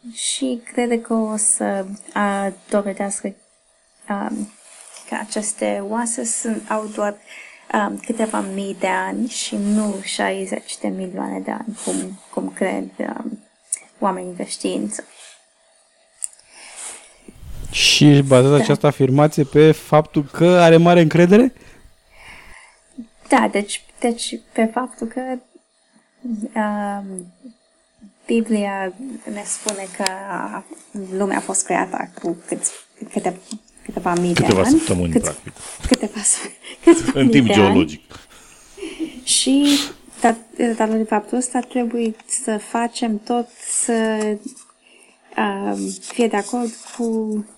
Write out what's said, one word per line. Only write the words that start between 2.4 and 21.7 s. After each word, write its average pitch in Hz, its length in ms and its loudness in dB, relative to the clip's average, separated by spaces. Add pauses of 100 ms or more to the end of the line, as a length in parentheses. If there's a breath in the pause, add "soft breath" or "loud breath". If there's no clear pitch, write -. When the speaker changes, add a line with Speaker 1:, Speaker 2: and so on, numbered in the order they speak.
Speaker 1:
dovedească, 202 580 -4 (800)
um, 208 400 -6 (600)
că - 60 -6 (120)
aceste 208 640 -4
oase 233 360 -4
sunt, 220 440 -6
au 214 260 -4
doar, 208 200 -4 (580 loud breath)
um, 208 320 0
câteva 220 380 -4 (100)
mii 196 260 -6
de 196 80 -2
ani 190 400 -2
și - 280 -8
nu 208 480 0
șaizeci 196 800 -6
de 214 60 -4
milioane 190 520 -6
de 190 120 -8
ani, - 340 -8
cum, 190 340 -6 (140)
cum 190 220 -6
cred, - 420 -4
um, - 420 -8 (600 loud breath)
oamenii 185 360 -2
de 185 100 -8
știință. - 580 -6 (2750 loud breath)
Speaker 2:
Și - 340 4
își 143 160 10
bazează 135 340 6
Speaker 1:
Da. 139 80 6
Speaker 2:
această 143 240 2
afirmație 143 560 4
pe 151 280 6
faptul 151 600 2
că 165 140 2
are 170 320 8
mare 175 240 8
încredere? 180 520 6 (1700 soft breath)